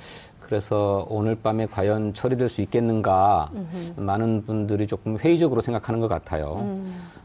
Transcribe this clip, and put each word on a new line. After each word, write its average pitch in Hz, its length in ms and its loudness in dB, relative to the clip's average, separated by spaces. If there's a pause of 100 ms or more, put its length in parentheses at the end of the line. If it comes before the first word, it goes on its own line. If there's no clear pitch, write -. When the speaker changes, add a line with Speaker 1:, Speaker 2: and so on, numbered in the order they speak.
(400)
Speaker 1:
그래서 101 680 0
오늘 110 260 0
밤에 110 320 0
과연 104 480 0
처리될 127 340 0
수 - 120 -4
있겠는가, 101 960 4
Speaker 2:
음흠. 170 460 -8
Speaker 1:
많은 107 460 0
분들이 107 400 0
조금 110 320 -4
회의적으로 156 440 4
생각하는 113 360 -2
것 113 100 0
같아요. 80 520 -4
Speaker 2:
음. 190 420 -6 (220)